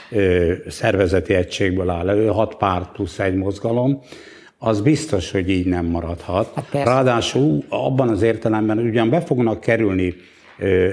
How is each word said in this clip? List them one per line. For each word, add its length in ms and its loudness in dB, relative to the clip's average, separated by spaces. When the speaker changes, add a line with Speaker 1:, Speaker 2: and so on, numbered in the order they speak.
Speaker 1:
ö, 420 2
szervezeti 680 0
egységből 560 0
áll 200 -2
elő, 180 2
hat 280 0
párt 360 -2
plusz 280 -6
egy 160 0
mozgalom, 640 -2
az 180 2
biztos, 500 0
hogy 180 0
így 160 0
nem 200 0
maradhat. 680 -2
Speaker 2:
Hát 160 -8
persze. 180 0
Speaker 1:
Ráadásul 800 2
abban 400 0
az 120 0
értelemben, 560 0
hogy 80 0
ugyan 240 2
be 120 2
fognak 380 0
kerülni, 560 0
ö, 340 2